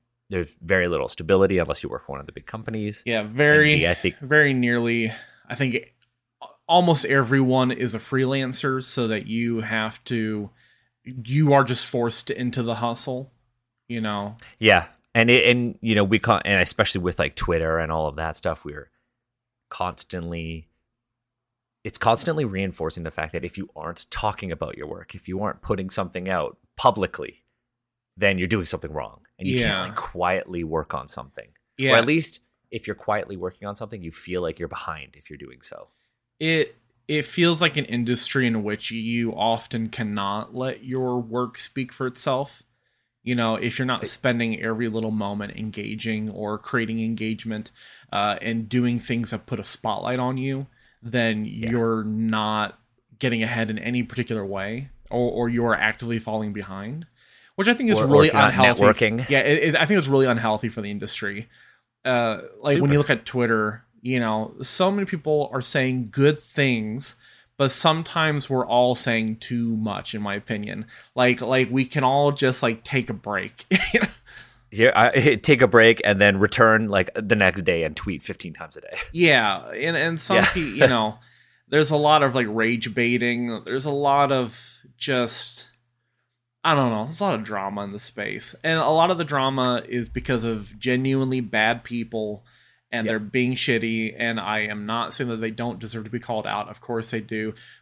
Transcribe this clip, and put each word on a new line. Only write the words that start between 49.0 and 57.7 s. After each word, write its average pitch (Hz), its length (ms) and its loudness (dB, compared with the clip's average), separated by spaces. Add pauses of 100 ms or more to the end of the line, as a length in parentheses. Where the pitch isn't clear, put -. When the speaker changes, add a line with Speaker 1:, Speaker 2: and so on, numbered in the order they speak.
Speaker 2:
that - 160 -10
put 120 120 -6
a 98 60 -8
spotlight 120 540 -4
on 127 180 -2
you, 135 300 -6 (340)
then 113 420 -2
Speaker 1:
Yeah. 110 280 -6
Speaker 2:
you're 113 340 0
not 107 760 -2 (400)
getting 117 240 0
ahead 113 260 -2
in 107 80 -4
any 120 260 -2
particular 113 420 -4
way, 101 440 -6 (200)
or, 120 220 0
or 120 180 -2
you're 120 260 2
actively 113 420 -2
falling 110 360 -6
behind, 101 520 -10 (500)
which 196 120 0
I 240 60 4